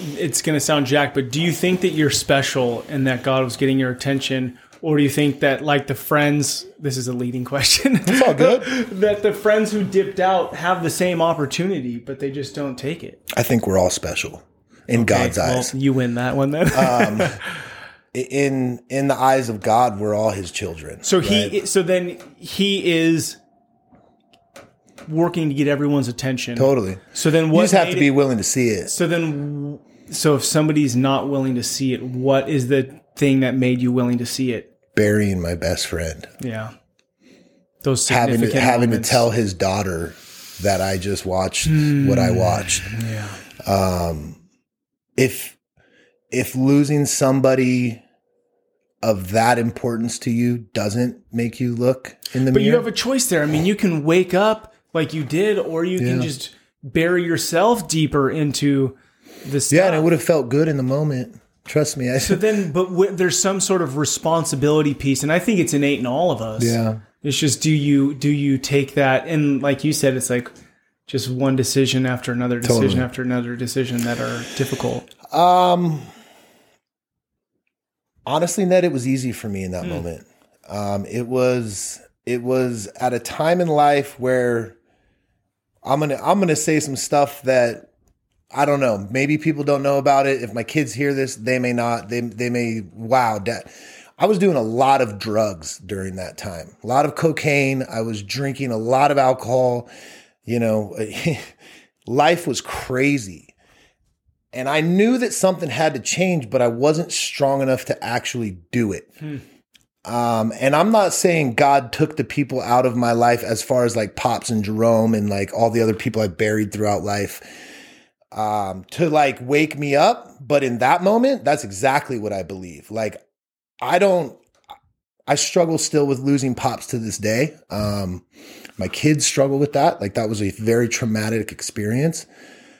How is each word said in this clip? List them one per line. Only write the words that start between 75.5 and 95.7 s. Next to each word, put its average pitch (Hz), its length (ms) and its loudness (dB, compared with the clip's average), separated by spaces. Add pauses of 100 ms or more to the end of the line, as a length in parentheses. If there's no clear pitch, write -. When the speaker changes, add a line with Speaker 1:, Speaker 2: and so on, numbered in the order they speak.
Speaker 2:
honestly, 170 380 0
Ned, 180 200 4
it 175 80 2
was 127 140 -4
easy 131 260 -2
for 110 160 -10
me 98 140 -6
in 92 80 -6
that 90 140 -6
Speaker 1:
Hmm. 90 60 -8
Speaker 2:
moment. 85 360 -8 (420)
Um, 101 380 -4
it 117 220 -6
was, 127 720 -2 (260)
it 123 160 -2
was 123 460 -2 (120)
at 127 140 0
a 117 60 -2
time 165 400 0
in 175 80 0
life 147 500 2
where 123 580 0 (1080)
I'm 139 160 0
gonna, 143 200 -2
I'm 175 200 2
gonna 165 160 2
say 156 240 0
some 139 160 -4
stuff - 460 -2
that, 123 480 0 (640)
I 139 100 0
don't 143 160 2
know, 107 300 0
maybe 139 280 0
people 147 260 -2
don't 139 180 0
know 139 160 2
about 139 280 4
it. 135 160 0
If 107 120 -8
my 117 100 -4
kids 139 280 -2
hear 139 220 -2
this, 135 220 -4
they 123 240 0
may 123 120 0
not, 117 360 -2
they, 120 120 -4
they 117 300 -4
may, 117 320 -2 (100)
"Wow, 113 460 0
Dad." 110 320 -8 (480)
I 165 80 2
was 208 120 2
doing 175 180 2
a 123 60 0
lot 131 380 2
of 107 180 -4
drugs 104 600 -4